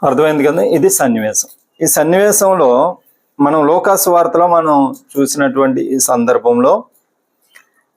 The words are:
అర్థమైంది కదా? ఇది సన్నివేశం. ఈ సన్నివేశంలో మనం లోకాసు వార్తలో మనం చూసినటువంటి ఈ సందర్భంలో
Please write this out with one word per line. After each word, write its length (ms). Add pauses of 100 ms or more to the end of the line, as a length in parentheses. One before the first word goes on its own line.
అర్థమైంది 400
కదా? 180
ఇది 280
సన్నివేశం. 600 (320)
ఈ 60
సన్నివేశంలో 1120 (420)
మనం 280
లోకాసు 420
వార్తలో 380
మనం 460 (260)
చూసినటువంటి 760
ఈ 40
సందర్భంలో 840 (1120)